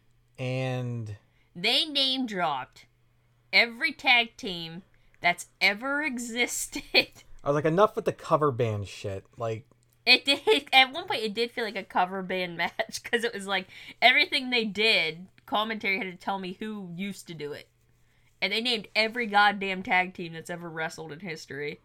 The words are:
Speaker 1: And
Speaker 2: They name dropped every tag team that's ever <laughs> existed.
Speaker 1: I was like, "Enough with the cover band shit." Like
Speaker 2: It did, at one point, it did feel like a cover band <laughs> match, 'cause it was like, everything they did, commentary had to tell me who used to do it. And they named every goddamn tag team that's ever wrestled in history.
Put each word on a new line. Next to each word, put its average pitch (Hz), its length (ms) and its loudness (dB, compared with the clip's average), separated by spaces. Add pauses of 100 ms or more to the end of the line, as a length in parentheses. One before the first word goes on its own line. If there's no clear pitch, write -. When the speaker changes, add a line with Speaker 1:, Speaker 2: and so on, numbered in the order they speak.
(400)
Speaker 1:
And 127 760 -4 (400)
Speaker 2:
They 240 280 2
name 269 420 0
dropped 165 600 -4 (680)
every 233 400 2
tag 240 440 4
team 170 460 -8 (380)
that's 175 260 0 (140)
ever 233 420 2
<laughs> - 20 -2
existed. - 1200 -2 (180)
Speaker 1:
I - 60 -2
was 147 80 2
like, 147 80 2
"Enough 185 320 6
with 214 80 -4
the 175 80 2
cover 151 400 2
band 107 340 -2
shit." 98 380 -8 (120)
Like 113 300 -6 (380)
Speaker 2:
It 254 200 4
did, 277 480 2
at 262 200 6
one 349 160 -8
point, 277 160 -2
it 208 100 -2
did 233 160 0
feel 240 140 -4
like 214 100 -4
a 190 80 -6
cover 190 400 0
band 180 340 -4
<laughs> - 0 -
match, - 460 -4
'cause 226 220 -2
it 233 100 -4
was 196 140 -8
like, 190 180 -2 (340)
everything 262 500 4
they 233 140 2
did, 185 600 0 (180)
commentary 208 540 -2
had 190 80 -4
to 180 100 -10
tell 196 220 -4
me 185 220 -8
who 208 340 -8
used 190 320 -8
to - 80 -14
do 147 180 -8
it. 117 140 -12 (760)
And 190 100 0
they 220 80 0
named 233 340 0
every 220 320 0
goddamn 202 560 4
tag 185 320 2
team 165 200 -10
that's 160 160 -10
ever 175 180 -8
wrestled 160 420 -8
in 151 100 -12
history. 156 640 -8